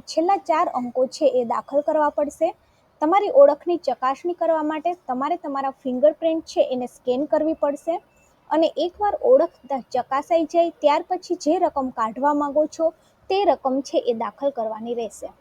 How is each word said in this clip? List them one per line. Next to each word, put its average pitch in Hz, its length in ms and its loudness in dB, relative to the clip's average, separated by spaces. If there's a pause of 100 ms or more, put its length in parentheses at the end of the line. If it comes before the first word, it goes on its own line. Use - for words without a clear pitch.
છેલ્લા 359 360 0
ચાર 320 340 0
અંકો 247 340 -2
છે 262 240 0
એ 247 140 0
દાખલ 233 360 -2
કરવા 302 300 2
પડશે. 294 380 -2 (520)
તમારી 381 300 2
ઓળખની 294 480 6
ચકાસણી 269 560 -4
કરવા 320 280 0
માટે 311 380 -4
તમારે 277 360 -4
તમારા 269 380 -6
ફિંગરપ્રિન્ટ 311 720 0
છે - 200 0
એને 247 200 -4
સ્કેન 254 380 -4
કરવી 311 300 0
પડશે 294 400 -4 (540)
અને 311 260 2
એકવાર 359 460 -2
ઓળખ 277 400 4
દ-, 262 280 -8
ચકાસાઈ 294 560 -2
જાય 339 300 0
ત્યાર 302 280 2
પછી 359 380 -6
જે 311 160 2
રકમ 285 340 -2
કાઢવા 247 420 -2
માંગો 294 340 0
છો 330 200 -2 (420)
તે 381 120 0
રકમ 262 400 0
છે - 220 -2
એ 240 120 0
દાખલ 226 360 -4
કરવાની 220 440 -8
રહેશે. 214 340 -10 (120)